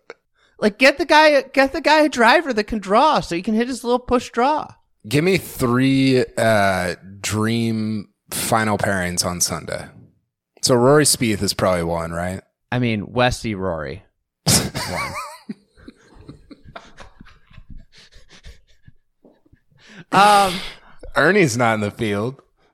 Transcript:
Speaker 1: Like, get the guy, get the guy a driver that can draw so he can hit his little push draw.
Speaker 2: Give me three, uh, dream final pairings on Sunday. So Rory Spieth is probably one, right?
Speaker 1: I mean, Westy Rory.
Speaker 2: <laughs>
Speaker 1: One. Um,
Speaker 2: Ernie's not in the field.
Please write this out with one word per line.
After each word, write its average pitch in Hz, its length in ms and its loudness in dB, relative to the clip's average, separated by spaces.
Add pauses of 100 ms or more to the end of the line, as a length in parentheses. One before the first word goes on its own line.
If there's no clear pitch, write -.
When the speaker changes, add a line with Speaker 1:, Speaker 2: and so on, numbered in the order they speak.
(640)
Speaker 1:
Like, 214 140 0
get 262 220 4
the 339 80 -4
guy, 302 340 6
get 269 320 0
the 330 80 -4
guy 302 220 4
a 302 80 2
driver 254 420 2
that 214 120 -2
can 220 160 -6
draw 220 400 2
so 165 140 -8
he 170 60 -4
can 214 140 -2
hit 233 120 0
his 254 160 -10
little 240 160 0
push 247 300 -2
draw. 285 400 -2 (400)
Speaker 2:
Give 143 160 0
me 185 140 2
three, 131 840 2 (140)
uh, 98 600 2 (220)
dream 110 920 -4 (200)
final 110 460 0
pairings 90 480 -2
on 87 160 -4
Sunday. - 460 -6 (760)
So - 140 2
Rory 139 300 6
Spieth 110 360 0
is 101 140 -2
probably 90 300 0
one, 82 280 -6
right? 90 300 -8 (280)
Speaker 1:
I 123 80 -4
mean, 113 320 -4
Westy 120 440 -2
Rory. 85 480 -8 (240)
Speaker 2:
<laughs> - 240 -20
Speaker 1:
One. - 640 -4 (4000)
Um, 196 420 4 (640)
Speaker 2:
Ernie's 156 400 2
not 117 180 2
in 107 60 -4
the 104 100 -2
field. 107 500 -4 (340)